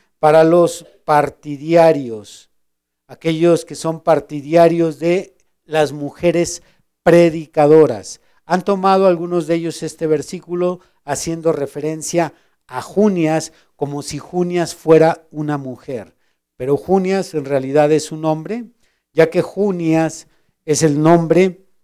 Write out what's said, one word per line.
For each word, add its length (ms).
para 260
los 440
partidarios, 1400
aquellos 580
que 100
son 260
partidarios 960
de 400
las 280
mujeres 720
predicadoras. 1160
Han 180
tomado 420
algunos 400
de 100
ellos 280
este 240
versículo 720
haciendo 480
referencia 840
a 140
Junias 720
como 260
si 160
Junias 580
fuera 560
una 260
mujer. 580
Pero 200
Junias 560
en 120
realidad 460
es 200
un 140
hombre, 400
ya 160
que 120
Junias 840
es 180
el 180
nombre 640